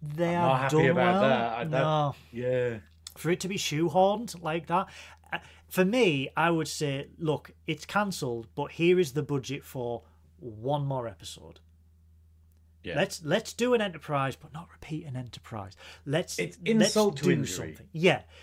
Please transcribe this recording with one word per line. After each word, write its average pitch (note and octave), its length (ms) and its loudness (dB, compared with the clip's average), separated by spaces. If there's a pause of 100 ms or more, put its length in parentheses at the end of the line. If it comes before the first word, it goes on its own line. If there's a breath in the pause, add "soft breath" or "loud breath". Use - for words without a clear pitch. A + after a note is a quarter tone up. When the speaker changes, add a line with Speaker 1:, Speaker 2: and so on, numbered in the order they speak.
Speaker 1:
they E3 340 -2
Speaker 2:
I'm F3 80 2
Speaker 1:
are - 40 4
Speaker 2:
not C3 140 4
happy C3+ 160 0
Speaker 1:
done C#3 120 6
Speaker 2:
about B2 240 4
Speaker 1:
well. C3 160 4
Speaker 2:
that. A#2+ 300 2
I, A#2+ 60 -4
that D#3 40 -6
Speaker 1:
No. D3+ 460 2 (160)
Speaker 2:
Yeah. B2 460 -2 (380)
Speaker 1:
For - 160 -4
it F3 100 0
to F#3 60 -6
be G3 100 -4
shoehorned F3 840 0
like E3 260 -4
that, F#3+ 200 0 (440 loud breath)
uh, - 60 -6 (300 loud breath)
for F#3 180 2
me, F#3 500 2
I D#3+ 140 4
would D#3+ 180 0
say, C#3 400 -4 (120)
look, D3+ 320 -2 (160)
it's D#3+ 180 -6
cancelled, D3+ 680 -4
but C#3+ 160 -6
here F3+ 280 4
is C#3+ 140 0
the D3 100 -2
budget C#3 400 -4
for A#2+ 380 -8 (380 soft breath)
one C3 480 -4
more B2+ 200 -4
episode. - 520 -16 (1200)
Speaker 2:
Yeah. F2+ 120 -6
Speaker 1:
Let's, E3 280 -2
let's F3+ 300 -2
do B3 220 0
an A3 60 4
Enterprise, D3 540 -4
but - 180 -20
not E3 180 -14
repeat D#3 340 -10
an B2+ 120 -10
Enterprise. A2 560 -12 (320 loud breath)
Let's, D#3 340 -4
Speaker 2:
It's E3 180 -6
Speaker 1:
let's F3+ 120 -6
Speaker 2:
insult G#3+ 480 4
to C3 80 -10
Speaker 1:
do F3+ 60 6
Speaker 2:
injury. D3 140 2 (280)
Speaker 1:
something. - 180 -20
Yeah. D#3+ 300 4 (220 loud breath)